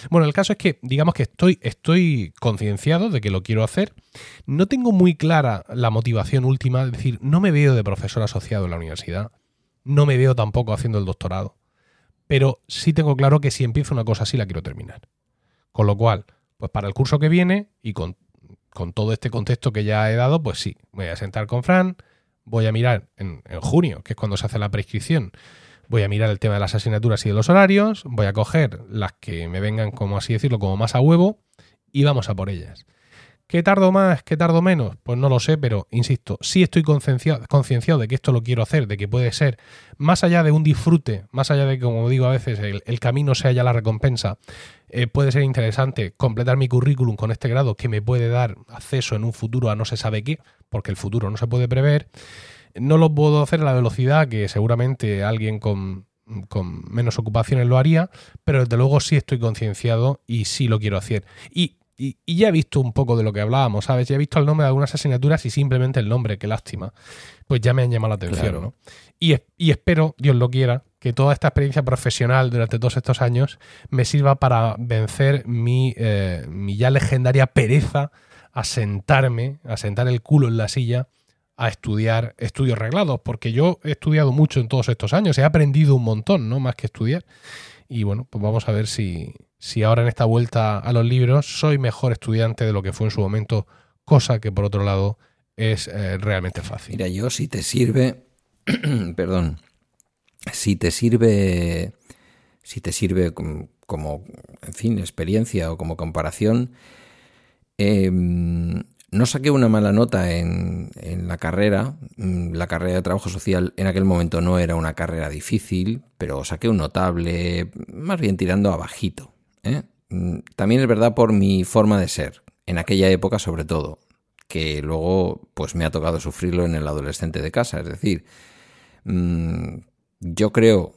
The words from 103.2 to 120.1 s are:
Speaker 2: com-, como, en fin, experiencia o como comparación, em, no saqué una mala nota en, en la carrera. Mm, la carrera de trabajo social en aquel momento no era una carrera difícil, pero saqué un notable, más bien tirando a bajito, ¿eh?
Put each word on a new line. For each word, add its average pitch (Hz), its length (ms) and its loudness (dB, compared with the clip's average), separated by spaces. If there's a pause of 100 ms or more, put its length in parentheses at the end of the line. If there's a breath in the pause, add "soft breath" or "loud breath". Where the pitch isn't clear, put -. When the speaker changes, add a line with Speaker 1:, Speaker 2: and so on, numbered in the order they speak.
Speaker 2:
com-, 80 320 -10 (180)
como, 76 400 -8 (380)
en - 100 -16
fin, 110 260 -2
experiencia 92 760 -2
o 80 40 -8
como 80 220 -8
comparación, 95 720 -2 (1080 soft breath)
em, 87 1080 0 (280)
no 110 160 2
saqué 143 240 -2
una 131 180 4
mala 104 240 4
nota 101 400 2
en, 87 640 -4
en 87 320 -8
la 85 80 -6
carrera. 101 600 0 (200)
Mm, 90 380 -4
la 85 140 -4
carrera 90 280 -2
de 92 60 -2
trabajo 90 260 -4
social 90 480 -2
en 95 100 -2
aquel 95 180 0
momento 85 360 2
no 90 180 2
era 85 180 0
una 80 180 -4
carrera 82 340 -4
difícil, 92 760 -4 (160)
pero 69 260 -6
saqué 98 240 -4
un 110 80 2
notable, 87 920 -2 (220)
más 170 280 -6
bien 101 160 0
tirando 95 360 0
a 82 40 -2
bajito, - 560 -8 (300)
¿eh? 139 200 -2 (280)